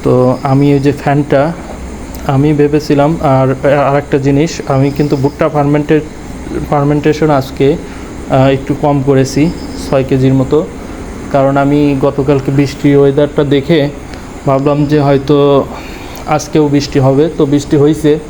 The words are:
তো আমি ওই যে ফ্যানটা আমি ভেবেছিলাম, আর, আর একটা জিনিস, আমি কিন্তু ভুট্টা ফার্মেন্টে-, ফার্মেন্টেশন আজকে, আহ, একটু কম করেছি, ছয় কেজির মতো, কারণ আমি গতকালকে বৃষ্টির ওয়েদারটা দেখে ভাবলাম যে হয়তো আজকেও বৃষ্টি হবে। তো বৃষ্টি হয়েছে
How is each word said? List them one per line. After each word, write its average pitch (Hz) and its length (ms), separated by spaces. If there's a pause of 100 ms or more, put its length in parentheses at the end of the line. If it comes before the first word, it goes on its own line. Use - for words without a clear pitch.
তো 127 400
আমি 143 300
ওই 143 60
যে 143 120
ফ্যানটা 143 600 (760)
আমি 147 260
ভেবেছিলাম, 147 680
আর, 135 460
আর 139 300
একটা 143 200
জিনিস, 139 500
আমি 135 240
কিন্তু 143 260
ভুট্টা 143 320
ফার্মেন্টে-, 147 520 (680)
ফার্মেন্টেশন 147 600
আজকে, 139 460 (540)
আহ, 131 180
একটু 139 340
কম 143 240
করেছি, 139 440 (400)
ছয় 135 140
কেজির 131 300
মতো, 135 320 (680)
কারণ 139 260
আমি 143 440
গতকালকে 139 500
বৃষ্টির 143 460
ওয়েদারটা 143 460
দেখে 139 460 (560)
ভাবলাম 143 400
যে 151 140
হয়তো 143 680 (600)
আজকেও 151 400
বৃষ্টি 143 320
হবে। 135 380
তো 156 80
বৃষ্টি 143 320
হয়েছে 151 420 (100)